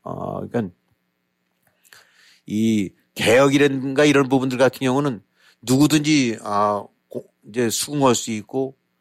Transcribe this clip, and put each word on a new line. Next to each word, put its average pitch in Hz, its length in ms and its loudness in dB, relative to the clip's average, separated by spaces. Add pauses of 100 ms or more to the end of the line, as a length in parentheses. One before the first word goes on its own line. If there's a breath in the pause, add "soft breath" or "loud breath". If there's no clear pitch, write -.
어, 95 460 -10
그러니까 101 260 -6 (1700 soft breath)
이 107 460 -2 (240)
개혁이라든가 135 880 2
이런 143 220 4
부분들 127 300 0
같은 127 220 2
경우는 131 420 -2 (400 soft breath)
누구든지, 139 840 2
아, 104 400 0 (260)
고-, - 200 -12 (180)
이제 120 220 -2
수긍할 139 460 0
수 - 160 -6
있고 131 440 -8 (260)